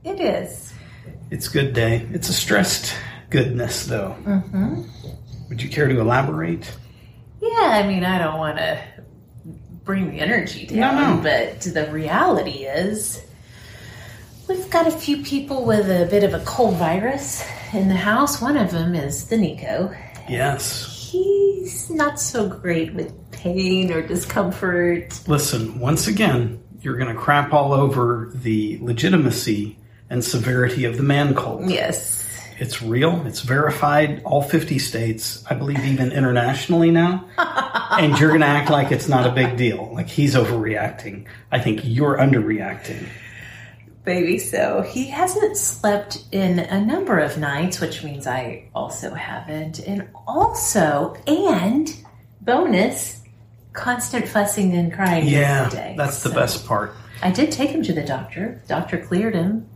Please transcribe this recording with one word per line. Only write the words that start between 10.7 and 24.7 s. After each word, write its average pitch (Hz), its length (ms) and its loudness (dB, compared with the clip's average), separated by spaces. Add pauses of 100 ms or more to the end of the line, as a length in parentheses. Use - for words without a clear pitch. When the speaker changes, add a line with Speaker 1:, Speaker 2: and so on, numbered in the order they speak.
Speaker 2:
No, 208 80 0
Speaker 1:
down, 269 380 4
Speaker 2:
no. - 60 0
Speaker 1:
but 139 380 0
the 156 300 -2
reality 156 760 0
is 175 600 -4 (1200)
we've 370 220 -4
got 330 180 4
a 320 40 4
few 285 320 -2
people 269 420 -2
with 208 240 4
a 175 200 4
bit 202 140 6
of 196 100 2
a - 120 -2
cold 214 300 2
virus 196 680 -2 (300)
in 190 140 2
the 190 80 4
house. 220 460 2
One 285 160 2
of 185 140 2
them 170 240 0
is 143 320 -4
the 226 100 0
Nico. 180 560 0 (360)
Speaker 2:
Yes. - 840 -4
Speaker 1:
He's 392 800 0
not 294 300 0
so 214 280 -2
great 170 460 -2
with - 200 -6 (180)
pain 185 600 0
or 165 140 -2
discomfort. 175 1200 -2